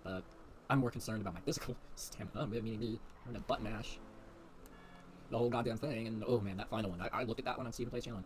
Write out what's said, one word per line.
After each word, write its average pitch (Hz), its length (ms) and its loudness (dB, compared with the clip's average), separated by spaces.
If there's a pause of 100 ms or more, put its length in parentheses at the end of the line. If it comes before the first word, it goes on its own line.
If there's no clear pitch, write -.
but 92 180 -2 (480)
I'm 135 80 10
more 127 140 6
concerned 110 300 -2
about 95 120 -2
my 87 60 -6
physical 139 360 0 (100)
<laughs> - 100 -10
stamina, 107 500 -2
meaning 110 320 0
me 113 220 0 (240)
having 120 120 -4
a 104 40 -4
butt - 220 0
mash 107 360 -2 (1300)
the 127 80 4
whole 120 120 8
goddamn 120 280 4
thing, 113 280 0
and 110 220 0
oh 120 100 8
man, 98 200 2
that 113 100 -2
final 107 220 2
one, 87 100 -2
I, 98 120 0
I 113 120 2
looked 113 160 0
at - 60 -2
that 127 100 2
one 123 100 -2
on 117 60 -4
Steven 117 180 -2
Plays 123 140 -2
Channel 104 220 -4